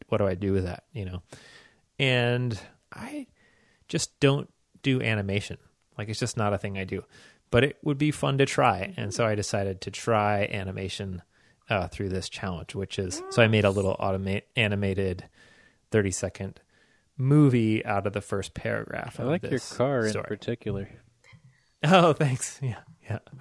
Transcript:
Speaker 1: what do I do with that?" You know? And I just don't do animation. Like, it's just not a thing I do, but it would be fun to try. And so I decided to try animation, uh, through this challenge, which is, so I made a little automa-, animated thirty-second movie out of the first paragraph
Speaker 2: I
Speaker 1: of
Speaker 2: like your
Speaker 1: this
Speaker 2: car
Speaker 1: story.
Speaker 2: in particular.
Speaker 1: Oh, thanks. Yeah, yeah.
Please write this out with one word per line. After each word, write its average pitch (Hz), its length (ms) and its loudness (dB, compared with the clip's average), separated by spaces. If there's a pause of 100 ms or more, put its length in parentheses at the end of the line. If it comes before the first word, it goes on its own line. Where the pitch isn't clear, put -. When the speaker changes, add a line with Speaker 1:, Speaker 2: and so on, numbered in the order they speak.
Speaker 1:
what 110 100 0
do 101 80 4
I 92 80 0
do 95 200 0
with 92 100 2
that?" 87 280 -8
You 104 120 -8
know? 90 180 -8 (760)
And 123 600 2 (340)
I 262 340 -12 (600)
just - 320 -6
don't 139 300 4 (320)
do 131 200 0
animation. 104 560 -2 (400)
Like, 107 100 -8
it's 107 120 -6
just - 180 -2
not 104 160 2
a 98 40 0
thing 98 200 -8
I 95 60 -6
do, 92 200 -6 (460)
but 120 120 6
it 143 200 0
would 135 160 -2
be 151 120 2
fun 139 280 0
to 139 80 6
try. 123 500 2
And 107 160 -4
so 117 140 0
I 107 80 2
decided 98 480 -2
to - 80 -10
try 104 600 2
animation, 95 720 -6 (480)
uh, 92 200 0
through 101 200 -6
this 92 220 -4
challenge, - 440 -8
which 98 240 -6
is, 95 320 -4
so - 120 4
I 113 60 8
made 107 180 4
a 98 40 6
little 95 300 0
automa-, 98 420 -2 (140)
animated 98 720 0 (600)
thirty-second 98 720 -2 (580)
movie 127 680 4
out 101 220 -2
of 98 80 -2
the 101 80 -4
first - 320 -6
paragraph - 680 -6
Speaker 2:
I 117 40 -4
Speaker 1:
of 123 40 -2
Speaker 2:
like 170 140 0
your - 80 -8
Speaker 1:
this - 260 -4
Speaker 2:
car 123 320 2
Speaker 1:
story. 104 140 -2
Speaker 2:
in - 60 -10
particular. 104 600 -6 (960)
Speaker 1:
Oh, 170 300 8
thanks. - 480 -2
Yeah, 123 160 -4 (260)
yeah. - 140 -8 (220)